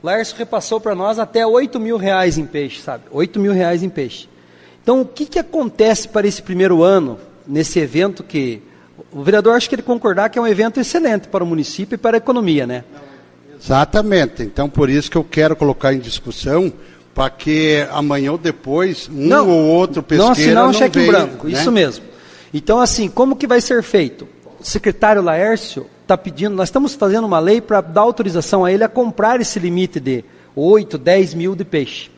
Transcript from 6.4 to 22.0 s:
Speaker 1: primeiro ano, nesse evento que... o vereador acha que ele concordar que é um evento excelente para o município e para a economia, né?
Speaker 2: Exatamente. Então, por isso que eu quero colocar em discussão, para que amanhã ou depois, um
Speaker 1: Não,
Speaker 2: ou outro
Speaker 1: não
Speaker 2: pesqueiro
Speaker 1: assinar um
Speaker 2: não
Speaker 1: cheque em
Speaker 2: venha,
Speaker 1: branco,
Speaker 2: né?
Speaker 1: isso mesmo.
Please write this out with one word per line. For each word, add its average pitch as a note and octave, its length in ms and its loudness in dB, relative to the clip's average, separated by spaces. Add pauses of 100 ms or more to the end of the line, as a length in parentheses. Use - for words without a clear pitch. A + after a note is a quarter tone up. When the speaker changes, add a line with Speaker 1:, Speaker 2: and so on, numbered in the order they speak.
Speaker 1:
primeiro F3+ 420 2
ano, E3 360 2 (280)
nesse D3+ 320 -2
evento E3 460 -2
que... B2+ 380 -6 (500)
o C#3+ 100 -12
vereador G#3 320 4
acha A#3+ 140 0
que - 60 -2
ele A#3 80 -8
concordar A3 480 0
que - 80 -4
é A#3 40 -2
um A#3 40 0
evento A3 340 0
excelente B3+ 480 -2
para F3+ 160 -2
o - 20 -4
município E3+ 500 -4
e - 20 -8
para A3+ 180 0
a - 20 2
economia, G3+ 480 0
né? B2 160 -8 (800)
Speaker 2:
Exatamente. D#3+ 800 0
Então, C#3 280 -4
por C#3+ 180 2
isso C#3+ 220 0
que - 80 0
eu D3+ 60 0
quero D#3 300 0
colocar C#3 380 0
em C3+ 60 -2
discussão, C3+ 760 -4 (420)
para C3+ 160 -2
que D3+ 640 0
amanhã C#3+ 400 -2
ou E3+ 60 -4
depois, D#3+ 680 -4
um D3 200 -2
Speaker 1:
Não, A#3+ 200 4
Speaker 2:
ou D#3+ 180 4
outro E3 320 2
Speaker 1:
não D3 40 -6
Speaker 2:
pesqueiro F#3+ 300 4
Speaker 1:
assinar A#3 320 4
um - 20 4
Speaker 2:
não C4 60 4
Speaker 1:
cheque B3 260 2
em C4 40 4
Speaker 2:
venha, F3+ 100 4
Speaker 1:
branco, D#3+ 340 0
Speaker 2:
né? G#2 60 -6
Speaker 1:
isso E3+ 180 0
mesmo. E3+ 340 0 (480)